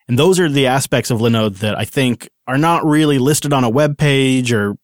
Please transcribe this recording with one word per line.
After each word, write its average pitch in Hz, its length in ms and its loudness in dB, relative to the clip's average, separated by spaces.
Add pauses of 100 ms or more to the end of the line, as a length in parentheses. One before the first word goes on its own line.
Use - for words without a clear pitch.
And 120 120 0
those 180 200 4
are 175 100 2
the 139 180 2
aspects 127 420 -2
of 113 120 -2
Linode 110 380 0
that 104 160 -4
I 107 100 -6
think 127 440 -4 (160)
are 131 140 -2
not 165 260 0
really 151 320 2
listed 143 360 0
on 135 100 2
a 117 60 0
web 147 280 0
page 135 540 0
or, 104 320 -2